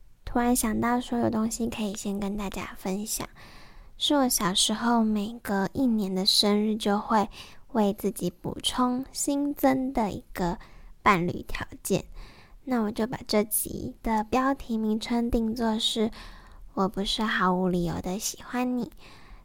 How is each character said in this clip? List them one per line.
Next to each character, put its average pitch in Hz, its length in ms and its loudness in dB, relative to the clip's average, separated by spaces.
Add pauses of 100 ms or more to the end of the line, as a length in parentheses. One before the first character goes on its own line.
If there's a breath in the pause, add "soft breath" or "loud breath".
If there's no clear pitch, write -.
(240)
突 - 140 -4
然 240 160 4
想 220 260 0
到 240 200 2
说 247 180 -4
有 233 100 2
东 220 220 0
西 226 160 -2
可 226 160 -4
以 202 140 -2
先 202 240 -4
跟 202 160 -4
大 202 120 -4
家 190 280 -6
分 202 280 -4
享， - 240 -6 (720 loud breath)
是 - 160 2
我 269 140 6
小 202 260 2
时 - 180 2
候 233 300 4
每 214 400 0
隔 196 300 0
一 269 140 2
年 208 280 2
的 185 100 2
生 208 400 4
日 214 120 2
就 214 240 0
会 214 280 2 (440 loud breath)
为 208 220 4
自 202 180 -2
己 175 180 -2
补 - 320 -8
充 254 480 0
新 285 440 0
增 262 380 2
的 214 200 2
一 - 100 -8 (100)
个 180 260 0 (440 loud breath)
伴 180 240 6
侣 - 220 -4
条 - 180 -4 (160)
件。 - 220 0 (580 loud breath)
那 247 200 0
我 208 100 0
就 220 160 -2
把 254 180 -6
这 214 160 4
集 - 600 -4
的 220 180 2
标 254 320 2
题 226 240 -4
名 214 220 0
称 233 280 0
定 226 240 2
作 226 280 0
是 226 320 0 (640 loud breath)
我 190 120 2
不 190 180 -4
是 220 200 -2
毫 220 280 2
无 185 160 2
理 175 160 2
由 175 160 -2
的 185 200 -6
喜 - 200 -6
欢 247 380 -2
你， - 140 -6 (520 loud breath)